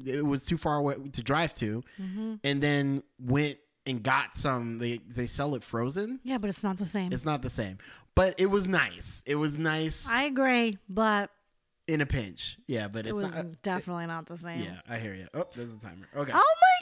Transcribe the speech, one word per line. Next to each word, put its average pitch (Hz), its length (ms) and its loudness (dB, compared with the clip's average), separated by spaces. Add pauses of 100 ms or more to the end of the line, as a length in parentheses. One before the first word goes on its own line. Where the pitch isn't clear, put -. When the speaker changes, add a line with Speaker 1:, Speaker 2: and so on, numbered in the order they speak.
Speaker 1:
it 139 200 0
was 139 220 2
too 170 100 2
far 151 200 0
away 143 180 2 (180)
to 120 100 -6
drive 143 320 2
to, 113 280 -2 (180)
Speaker 2:
Mm-hmm. 214 340 -6 (100)
Speaker 1:
and 139 180 2
then 143 400 2 (160)
went 139 400 2 (260)
and 127 180 -2
got 131 340 2
some. 117 420 0
They, 120 200 -2 (100)
they 120 180 -2
sell 139 300 0
it - 80 -8
frozen. 180 580 -2
Speaker 2:
Yeah, 254 160 -2
but 202 120 -2
it's - 120 -4
not 190 160 0
the 202 80 -2
same. 185 260 -2
Speaker 1:
It's 127 140 -2
not 147 160 0
the 120 80 -4
same. 95 280 -4 (360)
But 185 240 4
it 185 80 6
was 196 220 2
nice. 120 580 0
It 143 100 0
was 147 220 0
nice. 156 500 0
Speaker 2:
I 240 160 2
agree, 254 540 2 (100)
but 208 420 2 (580)
Speaker 1:
In 156 120 2
a 139 60 2
pinch. 110 520 -4 (100)
Yeah, 110 180 -2
but 107 200 -6
Speaker 2:
it - 20 -4
Speaker 1:
it's 208 80 -2
Speaker 2:
was 190 180 -4
Speaker 1:
not, 165 280 -8
Speaker 2:
definitely 180 440 -4
not 165 200 -8
the 170 100 -12
same. 170 240 -8
Speaker 1:
Yeah, 90 280 -8
I 117 100 -6
hear 107 160 -8
you. 92 200 -12
Oh, 123 120 -4 (100)
there's 120 180 -10
a 107 60 -16
timer. 95 260 -16 (100)
Okay. - 160 -2
Speaker 2:
Oh 539 280 6
my 740 80 8 (140)